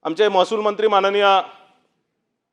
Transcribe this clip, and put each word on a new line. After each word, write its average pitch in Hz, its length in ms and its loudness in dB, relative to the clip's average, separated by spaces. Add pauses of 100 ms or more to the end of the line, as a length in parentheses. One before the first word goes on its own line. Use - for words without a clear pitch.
आमचे 165 240 -2
महसूल 196 320 0
मंत्री 208 280 -2
माननीय 202 380 2 (1300)